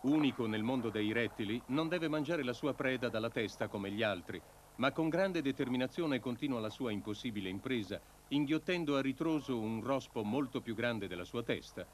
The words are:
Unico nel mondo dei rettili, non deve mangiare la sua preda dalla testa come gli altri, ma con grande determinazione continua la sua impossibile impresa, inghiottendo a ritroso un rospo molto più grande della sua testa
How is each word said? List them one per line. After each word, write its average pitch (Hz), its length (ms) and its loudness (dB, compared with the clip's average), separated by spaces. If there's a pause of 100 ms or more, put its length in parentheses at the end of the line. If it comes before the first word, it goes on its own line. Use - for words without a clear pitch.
Unico 135 400 4
nel 107 160 2
mondo 117 300 0
dei 107 200 2
rettili, 110 560 0
non 156 200 2
deve 165 200 0
mangiare 151 360 0
la 123 100 0
sua 131 220 0
preda 131 340 0
dalla 110 220 0
testa 107 360 -2
come 101 220 -4
gli 107 140 0
altri, 92 360 -2 (360)
ma 131 160 2
con 160 180 0
grande 175 320 2
determinazione 135 800 0
continua 123 400 -2
la 107 100 -2
sua 120 220 -2
impossibile 104 580 -4
impresa, 101 500 -2 (280)
inghiottendo 151 680 2
a 135 40 4
ritroso 135 580 0
un 110 240 0
rospo 135 400 0
molto 120 380 0
più 113 140 -4
grande 113 320 0
della 87 160 -4
sua 117 180 -4
testa 92 520 -4